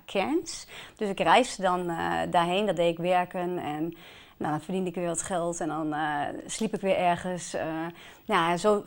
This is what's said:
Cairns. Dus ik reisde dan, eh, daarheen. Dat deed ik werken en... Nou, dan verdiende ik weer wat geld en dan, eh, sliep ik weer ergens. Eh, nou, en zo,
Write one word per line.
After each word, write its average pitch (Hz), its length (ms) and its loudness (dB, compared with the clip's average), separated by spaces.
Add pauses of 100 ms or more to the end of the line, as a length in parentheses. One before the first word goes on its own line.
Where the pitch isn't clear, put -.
Cairns. - 640 -2 (280)
Dus 214 140 -2
ik 196 100 -4
reisde 196 420 6
dan, 180 280 2
eh, 170 220 -2 (180)
daarheen. 175 360 4
Dat 190 100 0
deed 170 160 4
ik 165 60 -4
werken 180 640 0
en... 151 220 -4 (560)
Nou, - 140 -2
dan 151 100 -2
verdiende 185 280 -4
ik 175 60 -10
weer 175 120 -2
wat 165 140 -2
geld 170 380 -2
en 175 80 -2
dan, 151 260 -4
eh, 151 260 -2 (260)
sliep - 280 -4
ik 208 80 -4
weer 185 160 2
ergens. 175 560 0
Eh, - 120 -2 (600)
nou, 170 260 4
en 175 80 2
zo, 208 280 4